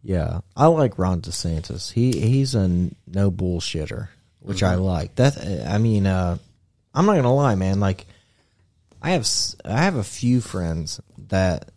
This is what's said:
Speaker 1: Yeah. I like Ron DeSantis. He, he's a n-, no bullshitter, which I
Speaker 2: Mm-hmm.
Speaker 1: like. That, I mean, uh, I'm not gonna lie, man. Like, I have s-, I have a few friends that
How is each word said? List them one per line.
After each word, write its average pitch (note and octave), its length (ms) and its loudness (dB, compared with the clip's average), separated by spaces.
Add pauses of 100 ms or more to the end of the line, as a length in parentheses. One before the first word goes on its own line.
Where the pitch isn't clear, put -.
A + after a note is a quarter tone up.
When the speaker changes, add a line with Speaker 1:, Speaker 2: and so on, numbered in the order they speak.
Speaker 1:
Yeah. E2 360 -2 (160)
I C#3+ 120 4
like D3+ 300 4
Ron F#2 240 0
DeSantis. F2 680 -6
He, B2 200 2
he's C3 440 2
a G#2+ 60 4
n-, F2+ 340 2 (120)
no G2 240 2
bullshitter, F2 760 -4 (320)
which F#2+ 240 -4
I F2+ 120 2
Speaker 2:
Mm-hmm. F#2 80 0
Speaker 1:
like. F2+ 320 -2
That, G2+ 520 0
I G2+ 100 0
mean, G#2+ 300 2
uh, F#2 300 0 (560)
I'm D#3+ 120 2
not G#3 100 4
gonna B2+ 180 4
lie, C3+ 220 2
man. F#2+ 240 0
Like, G2 260 -2 (960)
I E3+ 100 -2
have D#3+ 100 2
s-, - 340 -2 (100)
I G#2+ 180 -2
have F#3 120 2
a G#2+ 80 -2
few B2 380 0
friends E2 580 -6 (280)
that F#2 500 0